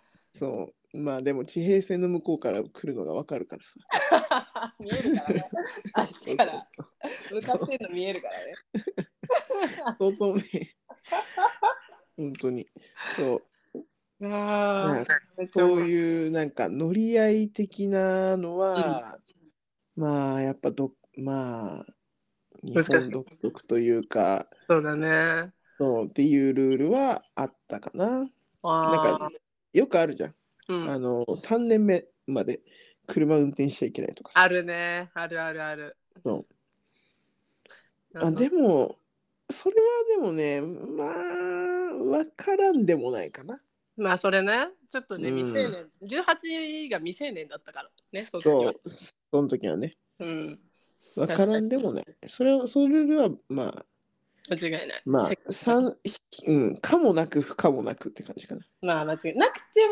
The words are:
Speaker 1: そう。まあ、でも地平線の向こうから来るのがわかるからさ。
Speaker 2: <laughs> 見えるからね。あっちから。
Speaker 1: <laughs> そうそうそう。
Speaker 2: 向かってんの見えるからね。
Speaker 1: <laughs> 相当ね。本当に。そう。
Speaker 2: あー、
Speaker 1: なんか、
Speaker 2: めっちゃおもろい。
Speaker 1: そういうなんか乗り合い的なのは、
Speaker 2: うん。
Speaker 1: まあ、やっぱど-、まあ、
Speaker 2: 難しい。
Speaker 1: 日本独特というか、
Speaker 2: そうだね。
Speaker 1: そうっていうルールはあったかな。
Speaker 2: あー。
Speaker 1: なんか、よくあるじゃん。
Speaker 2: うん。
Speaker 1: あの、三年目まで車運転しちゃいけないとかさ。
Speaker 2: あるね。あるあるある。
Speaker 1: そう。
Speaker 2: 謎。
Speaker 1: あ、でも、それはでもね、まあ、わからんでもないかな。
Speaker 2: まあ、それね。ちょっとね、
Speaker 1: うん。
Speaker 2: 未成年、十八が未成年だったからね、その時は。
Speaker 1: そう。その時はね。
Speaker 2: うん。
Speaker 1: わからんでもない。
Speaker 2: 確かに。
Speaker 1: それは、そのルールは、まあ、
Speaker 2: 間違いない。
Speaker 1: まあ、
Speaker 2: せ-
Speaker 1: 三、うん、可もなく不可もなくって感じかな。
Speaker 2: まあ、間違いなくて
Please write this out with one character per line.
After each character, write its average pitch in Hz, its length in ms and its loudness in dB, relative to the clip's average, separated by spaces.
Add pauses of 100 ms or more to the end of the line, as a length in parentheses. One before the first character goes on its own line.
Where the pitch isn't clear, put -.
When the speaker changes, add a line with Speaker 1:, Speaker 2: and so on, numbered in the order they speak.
(340)
Speaker 1:
そ 117 400 -8 (200)
う。 - 40 -12
ま 143 180 -4
あ、 131 60 -6
で 139 120 0
も 131 100 -4
地 - 200 -6
平 196 180 4
線 185 180 -2
の 180 80 0
向 175 140 0
こ 165 140 0
う 151 40 -2
か 120 120 -2
ら 98 120 0
来 - 240 -14
る 139 100 -4
の 98 60 -6
が 78 80 -6
わ 98 140 -4
か - 120 -6
る - 80 -6
か - 120 -14
ら - 60 -18
さ。 - 1120 -2
Speaker 2:
<laughs> - 40 -20
見 202 100 -10
え 233 120 -4
る 269 140 0
か 202 80 0
ら 202 100 -2
ね。 - 160 -4 (440)
あ 214 100 2
っ - 60 -8 (100)
ち - 180 -6
か 214 80 6
ら。 156 220 -8 (320)
Speaker 1:
<laughs> - 300 -12
そ 202 80 -6
う 214 40 -6
そ 247 140 -2
う - 20 0
そ - 0 -
う。 - 20 -2
Speaker 2:
向 - 0 -
か 180 60 -6
っ 269 120 -4
て - 0 -
ん 226 60 -10
の 190 60 -10
見 180 160 -6
え 196 80 -4
る 185 80 -10
か - 80 -8
ら 90 160 -12
ね。 147 80 -14 (1500)
Speaker 1:
<laughs> - 0 -
相 196 140 2
当 202 220 0
ね。 - 400 -6 (1400)
本 147 180 -8
当 131 160 -4
に。 123 180 -6 (500)
そ 131 180 0 (380)
う。 - 520 -16
Speaker 2:
あ - 0 -
ー、 - 20 -6 (680)
Speaker 1:
な 117 60 0
ん 123 40 -6
か、 - 140 2 (180)
Speaker 2:
め 185 80 -4
っ 185 40 -10
ち 180 120 2
ゃ 180 40 8
お 180 40 8
も 180 60 6
ろ 175 60 2
い。 - 20 2
Speaker 1:
そ 175 40 0
う - 40 0
い 165 360 2
う 160 40 -2
な 160 140 0
ん 139 60 -6
か 110 180 -2
乗 160 240 -2
り 220 260 4
合 220 100 6
い 214 200 2
的 202 380 -4
な 190 500 2
の 175 200 -4
は、 165 640 0 (760)
Speaker 2:
う - 20 -4
ん。 156 40 -2
Speaker 1:
ま 139 320 0
あ、 135 60 0
や 135 120 0
っ 135 60 -18
ぱ 143 120 -2
ど-、 135 220 -4 (240)
ま 123 640 -6
あ、 - 40 -18 (760)
Speaker 2:
難 156 220 4
し - 20 -8
い。 - 60 0
Speaker 1:
日 - 80 8
本 127 100 -4
独 131 260 -8
特 - 280 -6
と 120 120 2
い 120 140 2
う 117 160 0
か、 98 420 0 (180)
Speaker 2:
そ 170 100 6
う 151 40 2
だ 151 140 -2
ね。 160 580 0 (240)
Speaker 1:
そ 123 260 0
う - 40 -6
っ - 20 -8
て - 140 0
い 139 260 4
う 135 40 2
ル 135 200 4
ー 131 40 2
ル 147 140 2
は 262 320 0 (120)
あ 127 80 0
っ 131 120 -6 (120)
た 107 120 -8
か - 140 -14
な。 254 360 -2 (340)
Speaker 2:
あ 160 280 2 (120)
ー。 151 80 4
Speaker 1:
な - 40 2
ん - 40 -2
か、 151 120 -6 (420)
よ - 140 6
く 175 120 4
あ 165 60 4
る 151 100 -2
じ - 80 -4
ゃ 156 40 -6
ん。 156 80 -14 (340)
Speaker 2:
う 185 40 -4
ん。 165 160 -4
Speaker 1:
あ 139 80 -2
の、 123 260 0 (120)
三 233 320 0
年 220 180 6
目 185 200 4 (200)
ま 131 180 0
で - 180 -4 (440)
車 156 320 2
運 143 120 4
転 143 200 0
し - 80 -10
ち - 80 -2
ゃ - 20 0
い 107 40 -6
け 127 100 -8
な - 80 -4
い - 60 -6
と - 80 -20
か - 80 -20
さ。 180 100 6
Speaker 2:
あ 185 60 8
る 180 160 0
ね。 175 500 -4
あ 170 140 -8
る 165 140 -6
あ 160 120 -6
る 156 100 -8
あ 156 120 -8
る。 147 200 -14 (300)
Speaker 1:
そ 104 120 -4
う。 - 60 -10 (1700)
Speaker 2:
謎。 165 160 -2
Speaker 1:
あ、 160 40 2
で 226 180 2
も、 226 480 4 (540)
そ - 180 -4
れ 415 60 2
は 440 60 6 (280)
で 440 80 4
も 240 160 0
ね、 147 280 0
ま 160 440 -8
あ、 359 1000 -4
わ 285 220 2
か 381 320 -2
ら 392 160 6
ん 247 120 4
で 165 100 6
も 127 160 -2
な 107 120 -4
い 76 80 -10
か 131 120 -18
な。 226 180 -14 (340)
Speaker 2:
ま 202 180 0
あ、 180 40 0
そ 196 120 0
れ 190 120 2
ね。 233 280 0 (220)
ち 269 60 -6
ょ 254 40 -8
っ - 40 -14
と 190 120 -12
ね、 - 120 -4
Speaker 1:
う 262 40 -2
ん。 - 40 -2
Speaker 2:
未 123 160 -4
成 107 160 0
年、 - 220 -12 (100)
十 220 200 -6
八 320 680 -8
が 208 80 -4
未 170 160 -8
成 285 180 -10
年 160 160 -12
だ 143 100 -16
っ - 60 -20
た - 80 -20
か 139 120 -14
ら - 60 -20 (220)
ね、 - 140 -10
そ 175 120 -10
の 160 60 -10
時 139 220 4
は。 113 80 0
Speaker 1:
そ - 160 -16
う。 - 40 -18 (380)
そ 143 100 2
の 143 60 0
時 - 200 -2
は 82 100 -2
ね。 135 180 -6 (240)
Speaker 2:
う 175 60 -10
ん。 156 340 -10 (560)
Speaker 1:
わ 151 120 0
か 180 180 2
ら 220 160 2
ん 220 80 -2
で 254 80 0
も 214 160 -2
な - 80 -4
い。 - 20 -8
Speaker 2:
確 - 160 -20
か - 60 -20
に。 - 40 -18
Speaker 1:
そ - 140 -4
れ 269 140 4
は、 247 100 -2
そ 262 140 0
の 277 80 6
ル 302 160 4
ー - 20 0
ル 302 120 2
は、 233 100 4 (180)
ま 131 220 -4
あ、 - 160 -14 (640)
Speaker 2:
間 170 180 -4 (140)
違 - 40 -8
い - 20 -10
な - 100 -10
い。 - 80 -12
Speaker 1:
ま 135 180 2
あ、 87 40 2
Speaker 2:
せ- 185 100 -2 (140)
Speaker 1:
三、 240 460 2 (500)
う 156 60 4
ん、 135 240 4
可 - 200 2
も 277 160 6
な 160 140 2
く 147 140 0
不 - 140 -4
可 - 140 4
も 131 140 0
な 107 120 -4
く - 140 -12
っ - 40 -16
て - 100 -16
感 - 140 -16
じ - 100 -20
か - 80 -10
な。 - 60 -14 (200)
Speaker 2:
ま 165 200 0
あ、 151 40 -4
間 156 80 -2
違 165 200 -6
い 196 40 -6
な 427 140 4
く - 80 -12 (140)
て 427 180 6